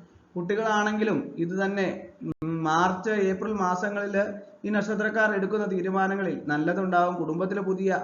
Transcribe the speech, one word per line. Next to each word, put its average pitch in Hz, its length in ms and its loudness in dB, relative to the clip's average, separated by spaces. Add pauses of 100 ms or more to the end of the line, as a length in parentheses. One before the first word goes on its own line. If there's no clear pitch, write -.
(360)
കുട്ടികളാണെങ്കിലും 208 1000 0
ഇത് 185 280 0
തന്നെ, 196 420 -2 (160)
ഉം, 160 400 -4
മാർച്ച്, 180 460 2
ഏപ്രിൽ 202 440 0
മാസങ്ങളില് 202 800 0 (320)
ഈ 202 40 -2
നക്ഷത്രക്കാർ 214 640 2
എടുക്കുന്ന 196 380 0
തീരുമാനങ്ങളിൽ 190 760 0
നല്ലതുണ്ടാകും. 180 680 2
കുടുംബത്തിലെ 175 460 -2
പുതിയ 190 420 0